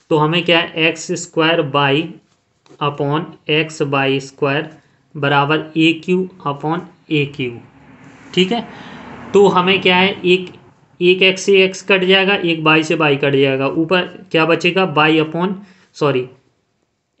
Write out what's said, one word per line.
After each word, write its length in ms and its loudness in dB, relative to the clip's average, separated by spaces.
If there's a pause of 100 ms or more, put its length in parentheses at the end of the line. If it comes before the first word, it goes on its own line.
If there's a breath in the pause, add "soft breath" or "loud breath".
तो 80 2
हमें 260 0
क्या 160 2
है, 140 -6
एक्स 380 -4
स्क्वायर 500 0
वाई 520 0 (720)
upon 380 -2 (280)
x 320 -2
वाई 380 0
स्क्वायर 500 -4 (480 soft breath)
बराबर 600 0
ए 280 2
क्यू 240 0 (180)
upon 320 -4 (320)
ए 140 0
क्यू, 260 -8 (840)
ठीक 180 2
है। 160 -4 (680 loud breath)
तो 140 6
हमें 340 2
क्या 140 2
है, 300 0
एक, 280 0 (480)
एक 200 4
एक्स 200 2
से 220 4
एक्स 180 -2
कट 220 0
जाएगा, 320 2
एक 280 -2
वाई 200 4
से 120 -2
वाई 200 2
कट 200 0
जाएगा, 320 2
ऊपर 640 -2
क्या 140 2
बचेगा, 380 2
वाई 360 2
upon, 340 -2 (400 loud breath)
सॉरी, 360 0 (920)